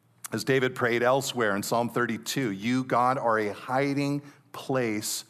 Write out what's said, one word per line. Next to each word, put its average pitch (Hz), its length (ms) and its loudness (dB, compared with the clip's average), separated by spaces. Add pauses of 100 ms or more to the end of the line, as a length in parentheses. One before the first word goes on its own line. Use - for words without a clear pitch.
(320)
As 107 120 -4
David 127 320 2
prayed 120 260 2
elsewhere 120 540 2
in 101 80 -2
Psalm 120 240 0
thirty-two, 117 640 -2
"You, 120 320 0
God, 127 340 2
are 110 180 2
a 104 160 0
hiding 143 680 -2 (300)
place 113 760 -2